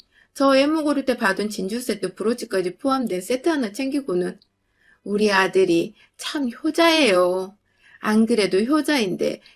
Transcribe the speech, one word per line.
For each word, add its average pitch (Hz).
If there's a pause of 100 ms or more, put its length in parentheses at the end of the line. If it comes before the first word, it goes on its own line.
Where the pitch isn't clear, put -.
(340)
저 269
애무 294
고를 285
때 247
받은 208
진주 208
세트 196
브로치까지 196
포함된 254
세트 254
하나 269
챙기고는 220 (640)
우리 202
아들이 185 (220)
참 277
효자예요. 220 (420)
안 220
그래도 196
효자인데 262 (140)